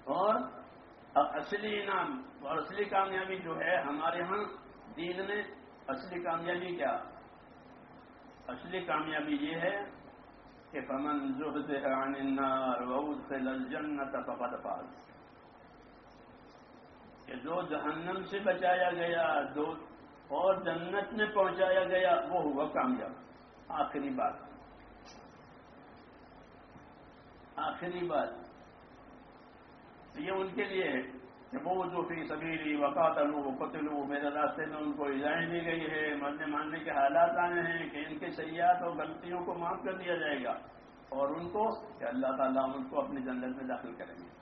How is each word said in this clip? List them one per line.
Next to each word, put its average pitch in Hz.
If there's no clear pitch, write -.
اور 185
اب 143
اصلی 208
انعام 175
اور 147
اصلی 196
کامیابی 190
جو 165
ہے 170
ہمارے 156
ہاں 196
دین 180
میں، 208
اصلی 175
کامیابی 175
کیا؟ -
اصلی 175
کامیابی 156
یہ 156
ہے 180
کہ 143
فَمَنْ 135
زُحْزِحَ 143
عَنِ 135
النَّارِ 131
وَأُدْخِلَ 131
الْجَنَّةَ 135
فَقَدْ 120
فَازَ، 92
کہ 127
جو 156
جہنم 160
سے 196
بچایا 180
گیا، 165
جو 156
اور 180
جنت 175
میں 214
پہنچایا 185
گیا، 180
وہ 175
ہوا 147
کامیاب۔ 127
آخری 143
بات، 127
آخری 175
بات، 143
یہ 160
ان 190
کے 208
لیے 190
ہے 135
کہ 254
وہ 185
جو 170
فی 165
سبیلی 156
وقاتلوا 147
وقتلوا، 147
میرے 143
راستے 151
میں 156
ان 151
کو 151
ایذائیں 151
دی 170
گئی 165
ہے، 151
مرنے 147
مارنے 151
کے 156
حالات 147
آئے 175
ہیں 165
کہ 147
ان 156
کے 175
سیئات 170
اور 170
غلطیوں 165
کو 185
معاف 170
کر 190
دیا 175
جائے 147
گا، 117
اور 139
ان 170
کو 208
کہ -
اللہ 127
تعالیٰ 135
ان 131
کو 147
اپنی 139
جنت 127
میں 131
داخل 120
کریں 87
گے۔ 87